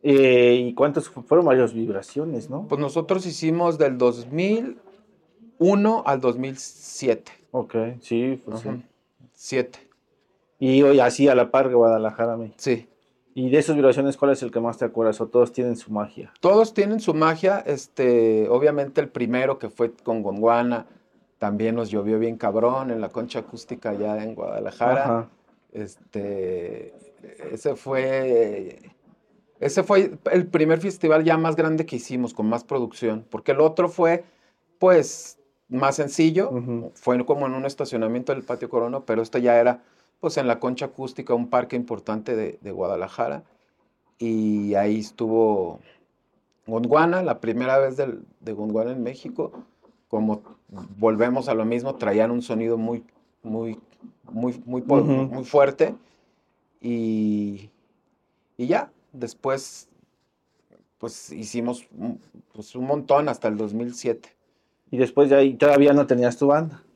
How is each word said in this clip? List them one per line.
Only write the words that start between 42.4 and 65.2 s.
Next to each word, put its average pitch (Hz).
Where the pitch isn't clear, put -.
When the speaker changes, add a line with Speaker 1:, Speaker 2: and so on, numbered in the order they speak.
Speaker 2:
de 98
Guadalajara, 98
y 107
ahí 104
estuvo 107
Gondwana, 151
la 139
primera 123
vez 135
del, 135
de 110
Gondwana 107
en 127
México. 131
Como 107
volvemos 117
a 127
lo 113
mismo, 120
traían 113
un 120
sonido 113
muy, 117
muy, 113
muy, 120
muy 127
po-, 135
Speaker 1:
Ujú. 147
Speaker 2:
muy 131
fuerte, 139
y, 107
y 123
ya, 214
después, 135
pues, -
hicimos 117
un, 104
pues, 107
un 127
montón 143
hasta 117
el 107
dos 107
mil 120
siete. -
Speaker 1:
¿Y 127
después 131